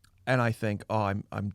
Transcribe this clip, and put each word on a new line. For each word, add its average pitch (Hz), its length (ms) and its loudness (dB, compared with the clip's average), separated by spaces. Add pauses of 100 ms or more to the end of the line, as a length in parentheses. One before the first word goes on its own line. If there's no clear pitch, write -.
(260)
And 127 140 2
I 117 120 4
think, 104 380 -2
Oh, 107 120 2
I'm, 101 300 0
I'm 101 220 -4